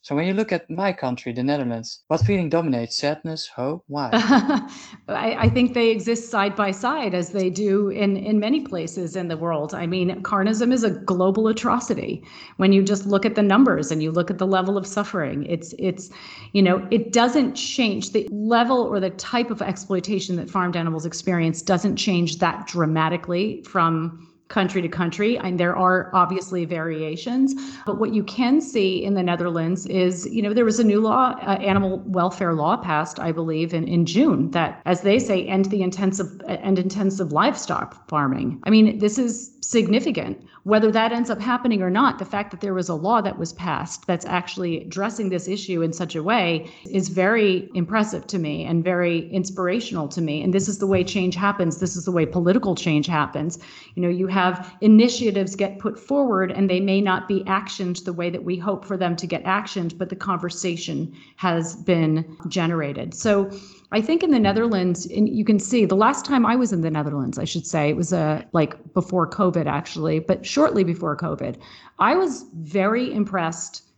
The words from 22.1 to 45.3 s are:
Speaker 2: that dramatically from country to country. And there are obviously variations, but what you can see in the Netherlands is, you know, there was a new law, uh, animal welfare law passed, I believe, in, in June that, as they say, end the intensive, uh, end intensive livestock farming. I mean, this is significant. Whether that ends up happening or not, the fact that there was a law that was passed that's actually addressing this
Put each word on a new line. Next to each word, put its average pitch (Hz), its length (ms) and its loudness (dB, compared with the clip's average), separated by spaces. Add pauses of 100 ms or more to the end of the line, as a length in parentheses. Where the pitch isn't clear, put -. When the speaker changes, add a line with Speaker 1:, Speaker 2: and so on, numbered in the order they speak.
Speaker 2:
that 185 300 -2
dramatically 170 960 0
from 165 640 -2 (220)
country 190 340 0
to 170 60 -4
country. 180 500 0
And 180 220 -4
there 175 160 2
are 185 360 2
obviously 185 540 0
variations, 165 880 -2 (320)
but 202 140 -4
what 220 160 0
you 202 80 2
can 254 380 2
see 190 420 0
in 202 100 0
the 190 80 2
Netherlands 175 640 0
is, 185 460 0
you 226 100 -2
know, 208 120 0
there 233 120 4
was 220 140 2
a 240 40 4
new 208 180 4
law, 247 400 2
uh, 196 200 0
animal 190 460 2
welfare 180 480 0
law 160 200 2
passed, 156 440 -4
I 165 120 -2
believe, 165 440 -2
in, 160 120 -2
in 170 200 2
June 170 420 2
that, - 380 -2
as 175 140 0
they 202 180 4
say, 190 260 0
end 190 200 2
the 196 180 -2
intensive, 190 640 -2
uh, 202 180 -6
end 190 160 2
intensive 190 520 -2
livestock - 760 -2
farming. 139 540 -2
I - 80 2
mean, 214 260 6
this 208 220 0
is - 420 -4
significant. 202 840 0 (200)
Whether 214 280 4
that 220 200 2
ends 240 180 -2
up 208 100 -4
happening 240 420 0
or 185 80 0
not, 254 280 2
the 190 80 -8
fact 208 260 -6
that 180 80 -14
there 196 140 -4
was 185 160 -2
a 170 60 -2
law 208 260 2
that - 160 -4
was 165 160 -8
passed - 540 -6
that's 175 180 -2
actually 175 560 -4
addressing 196 480 -4
this 180 180 -4